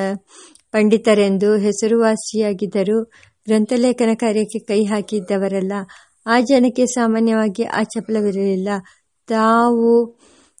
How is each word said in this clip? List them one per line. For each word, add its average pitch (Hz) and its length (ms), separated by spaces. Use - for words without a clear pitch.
ಪಂಡಿತರೆಂದು 208 840
ಹೆಸರುವಾಸಿಯಾಗಿದ್ದರೂ 214 1500
ಗ್ರಂಥಲೇಖನ 233 640
ಕಾರ್ಯಕ್ಕೆ 220 440
ಕೈ 214 260
ಹಾಕಿದ್ದವರಲ್ಲ. 196 880
ಆ 233 140
ಜನಕ್ಕೆ 247 460
ಸಾಮಾನ್ಯವಾಗಿ 226 760
ಆ - 200
ಚಪಲವಿರಲಿಲ್ಲ. 196 840
ತಾವು, 233 920